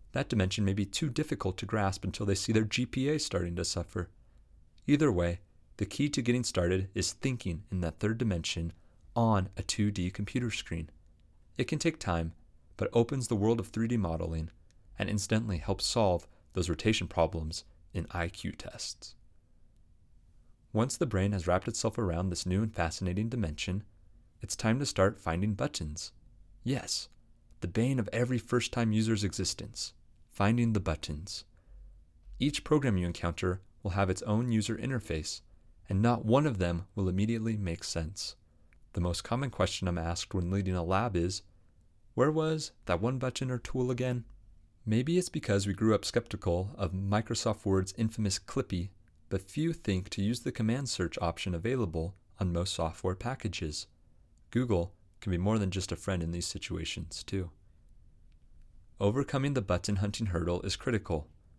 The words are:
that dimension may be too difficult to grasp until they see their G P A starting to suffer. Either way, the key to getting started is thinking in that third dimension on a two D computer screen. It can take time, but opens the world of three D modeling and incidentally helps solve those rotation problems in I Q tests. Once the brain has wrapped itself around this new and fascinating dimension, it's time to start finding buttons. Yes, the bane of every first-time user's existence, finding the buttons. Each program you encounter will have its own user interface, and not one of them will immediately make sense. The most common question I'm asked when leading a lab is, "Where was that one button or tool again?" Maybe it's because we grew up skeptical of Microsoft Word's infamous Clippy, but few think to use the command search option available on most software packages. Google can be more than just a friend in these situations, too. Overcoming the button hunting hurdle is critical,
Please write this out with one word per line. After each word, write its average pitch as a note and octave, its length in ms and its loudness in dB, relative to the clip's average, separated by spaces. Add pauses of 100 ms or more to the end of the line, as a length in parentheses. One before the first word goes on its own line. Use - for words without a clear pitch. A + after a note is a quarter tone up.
(120)
that C3+ 180 -2
dimension G2+ 340 2
may F#2+ 80 4
be G2 140 0
too - 240 -2
difficult A#2+ 480 -2
to G2+ 80 -6
grasp G2 380 0
until G2 200 -4
they G2+ 100 4
see - 200 0
their A2 100 6
G B2 220 0
P C3+ 240 0
A D#3 80 2
starting F2 360 -2
to F2 120 -2
suffer. - 420 -4 (800)
Either C#3+ 260 4
way, F2 280 2 (360)
the G#2 80 -2
key C#3+ 240 0
to C#3 140 0
getting B2 200 2
started F#2 520 0
is - 180 -2
thinking A#2 580 -4
in F#2 120 0
that D#2+ 180 -4
third A2 160 2
dimension F2 560 -2 (420)
on A2 440 4
a G2+ 40 -4
two G#2 280 2
D F#2 200 0
computer A#2 400 -2
screen. E2 400 -6 (680)
It - 60 0
can D3+ 140 -2
take D#3+ 220 -2
time, E2 320 0 (460)
but G#2 160 0
opens A#2+ 340 2
the A#2 80 2
world A2+ 240 4
of F#2+ 80 -8
three A2+ 180 0
D A#2+ 120 0
modeling E2 520 -2 (480)
and G2 120 0
incidentally G#2+ 480 0
helps - 260 -2
solve F#2+ 420 4 (280)
those F2 160 0
rotation F#2+ 360 2
problems D#2+ 580 0 (280)
in E2+ 180 -4
I F2 180 -2
Q - 240 -6
tests. - 640 -12 (1600)
Once A#2+ 240 2
the D#3+ 100 2
brain G2+ 260 2
has F2+ 140 -2
wrapped F#2 220 2
itself - 300 -2
around F#2 320 0
this F2 160 -4
new F#2 160 4
and G#2+ 120 -2
fascinating F#2 540 -2
dimension, F#2+ 560 -2 (560)
it's - 160 -8
time A2+ 220 2
to C#3+ 80 -2
start - 340 2
finding F2+ 320 0
buttons. D#2+ 600 -4 (520)
Yes, - 460 -4 (500)
the F2+ 80 -4
bane B2 300 2
of G2+ 120 0
every A#2+ 280 2
first-time A#2 520 0
user's A2 320 2
existence, - 720 -4 (380)
finding A#2 420 4
the G#2 80 2
buttons. D#2 640 -4 (960)
Each C#3+ 260 0
program C3+ 320 4
you F2+ 80 2
encounter F2 560 0 (220)
will G2 80 0
have G2 180 4
its F#2+ 140 0
own A2+ 280 2
user A2 260 2
interface, G#2+ 640 -4 (440)
and F#2+ 140 2
not A#2 240 4
one C3 220 6
of B2 100 0
them F2 380 0
will G2 120 0
immediately A2 520 0
make F2 260 -2
sense. - 520 -6 (580)
The F2 80 0
most F2 220 -2
common B2+ 260 -2
question F#2 380 0
I'm F2 100 0
asked E2 340 -4
when F2+ 180 0
leading F#2+ 240 0
a F2 80 0
lab F#2+ 340 0
is, F2 260 0 (720)
"Where C#3 180 4
was D#3 400 -2 (140)
that F2+ 160 0
one B2+ 160 0
button B2+ 320 -2
or B2 80 -2
tool B2 320 -2
again?" B2 340 -2 (640)
Maybe C3 320 4
it's F3 100 0
because G2+ 380 0
we G2 80 0
grew G#2+ 200 4
up - 120 0
skeptical - 720 -2
of F2+ 160 0
Microsoft G#2 720 0
Word's F#2+ 320 4
infamous G#2+ 400 0
Clippy, F#2 500 -4 (400)
but G2 140 0
few D#3+ 320 -2
think F#2+ 340 0
to - 140 -4
use A2+ 180 0
the C3 100 -4
command B2 380 0
search - 300 -2
option F2 360 -2
available F2 640 -2 (220)
on F2 160 2
most F2 180 0
software E2+ 420 -2
packages. F#2+ 720 -6 (640)
Google G#2+ 440 2 (260)
can G2+ 100 -4
be F2+ 60 2
more G#2 220 2
than G2 120 2
just F#2 220 -4
a E2 40 -2
friend F#2 260 -2
in E2 80 -2
these F2 160 -4
situations, - 760 -8
too. F#2 280 -4 (1500)
Overcoming C3+ 540 0
the C3 80 0
button F#2+ 360 0
hunting G#2 320 0
hurdle F2 340 0
is - 140 -4
critical, F#2 520 -2 (300)